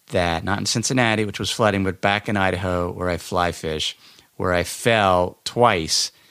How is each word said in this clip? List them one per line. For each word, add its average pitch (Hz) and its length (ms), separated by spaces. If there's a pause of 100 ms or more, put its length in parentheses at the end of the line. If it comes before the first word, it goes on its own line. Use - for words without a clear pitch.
(120)
that, 85 320
not 101 160
in 101 80
Cincinnati, 113 580
which 98 140
was 101 100
flooding, 101 340
but 95 160
back 101 300
in 101 80
Idaho, 90 540
where 90 180
I 87 80
fly 87 340
fish, 78 460 (380)
where 92 180
I 87 100
fell 95 840
twice 101 680 (200)